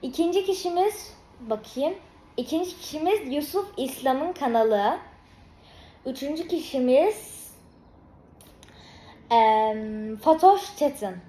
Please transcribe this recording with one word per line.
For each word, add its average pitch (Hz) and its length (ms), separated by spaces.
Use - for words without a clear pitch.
İkinci 339 440
kişimiz, 370 680
bakayım. 247 540
İkinci 320 420
kişimiz 311 540
Yusuf 294 320
İslam'ın 269 560
kanalı. 226 640
Üçüncü 285 420
kişimiz, 294 1000
em, 220 880
Fatoş 339 600
Çetin. 226 380